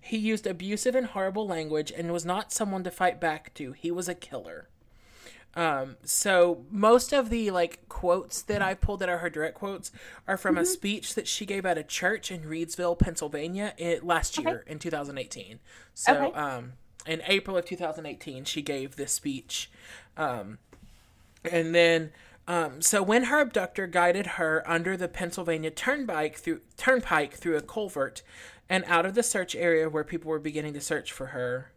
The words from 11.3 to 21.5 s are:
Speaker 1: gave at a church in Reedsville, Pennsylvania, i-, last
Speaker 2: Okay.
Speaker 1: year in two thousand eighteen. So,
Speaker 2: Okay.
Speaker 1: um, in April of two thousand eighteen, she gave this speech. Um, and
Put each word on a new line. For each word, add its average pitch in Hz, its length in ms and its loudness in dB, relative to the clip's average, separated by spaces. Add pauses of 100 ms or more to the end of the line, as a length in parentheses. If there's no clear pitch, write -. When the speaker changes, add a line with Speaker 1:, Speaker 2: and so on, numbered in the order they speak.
Speaker 1:
gave 196 200 -4
at 175 120 2
a 151 60 -4
church 190 460 -2
in 175 140 -8
Reedsville, 170 560 -2
Pennsylvania, 165 800 0
i-, 170 240 0
last 165 340 0
Speaker 2:
Okay. 311 120 0
Speaker 1:
year 294 180 -6
in 151 120 -10
two 170 120 -6
thousand 143 260 -6
eighteen. 107 420 -12 (340)
So, - 200 4
Speaker 2:
Okay. 143 240 2
Speaker 1:
um, 127 360 -4 (340)
in 160 200 -2
April 196 280 2
of 175 80 2
two 180 140 -8
thousand 165 280 -6
eighteen, 135 380 -10
she 147 180 -6
gave 139 360 -6
this 139 160 -4
speech. - 580 -6 (460)
Um, 117 400 -4 (920)
and 165 240 0